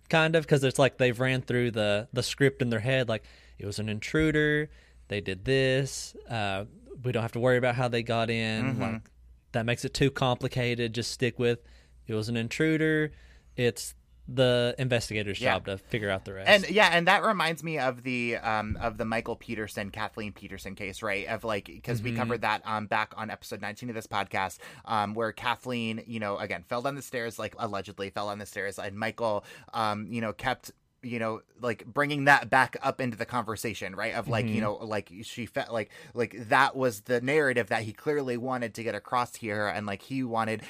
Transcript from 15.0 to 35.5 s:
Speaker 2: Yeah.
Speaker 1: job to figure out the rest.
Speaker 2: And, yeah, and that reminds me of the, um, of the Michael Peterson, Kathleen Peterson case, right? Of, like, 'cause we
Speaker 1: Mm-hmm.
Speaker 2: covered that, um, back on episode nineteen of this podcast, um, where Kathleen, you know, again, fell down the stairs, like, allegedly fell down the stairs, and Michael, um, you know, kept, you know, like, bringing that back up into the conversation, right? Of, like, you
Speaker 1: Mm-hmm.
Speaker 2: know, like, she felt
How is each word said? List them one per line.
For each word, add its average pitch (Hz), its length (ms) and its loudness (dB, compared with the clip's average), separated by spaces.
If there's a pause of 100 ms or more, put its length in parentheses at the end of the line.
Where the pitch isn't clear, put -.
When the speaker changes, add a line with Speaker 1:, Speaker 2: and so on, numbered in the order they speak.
Speaker 2:
Yeah. 123 140 2
Speaker 1:
job 92 120 -2
to 98 120 -4
figure 104 320 -2
out 95 140 -2
the 98 100 -10
rest. 95 140 -2
Speaker 2:
And, 190 220 8
yeah, 190 220 6
and 170 160 4
that 185 160 6
reminds 170 400 0
me 160 140 -4
of 127 240 0
the, 120 340 -2
um, 107 440 0
of 113 180 -2
the 117 80 -2
Michael 113 280 -2
Peterson, 107 560 -6
Kathleen 107 420 -6
Peterson 95 420 -12
case, 95 280 -10
right? 98 240 -2
Of, 110 160 -4
like, 110 260 -4 (140)
'cause 120 200 -4
we 123 80 -4
Speaker 1:
Mm-hmm. 117 80 -2
Speaker 2:
covered 117 240 -2
that, 107 240 2
um, 107 200 -2
back 107 300 -2
on 107 140 -8
episode 101 320 -10
nineteen 107 260 -10
of 117 80 -8
this 110 100 -10
podcast, 98 520 -4 (260)
um, 107 300 0
where 110 180 -2
Kathleen, 117 720 -4
you 113 140 -8
know, 101 160 -2
again, 95 320 -6
fell 123 140 -4
down 139 140 -2
the 135 60 -12
stairs, 117 360 -6
like, 110 200 -6
allegedly 101 520 -6
fell 104 180 -4
down 104 100 -6
the 104 80 -10
stairs, 98 320 -6
and 98 180 -8
Michael, 110 480 -2 (280)
um, 107 400 0
you 117 80 -4
know, 110 120 -2
kept, - 380 -4 (320)
you 120 160 -6
know, 110 220 -4 (200)
like, 117 260 -4
bringing 143 400 -2
that 120 240 8
back 131 320 6
up - 180 0
into 123 160 -2
the 110 80 -4
conversation, 104 720 -4
right? 104 180 -2
Of, 110 140 -4
like, 113 160 2
you 107 120 0
Speaker 1:
Mm-hmm. 107 40 2
Speaker 2:
know, 104 140 0 (100)
like, 107 260 -4 (120)
she 113 240 -10
felt 117 260 -6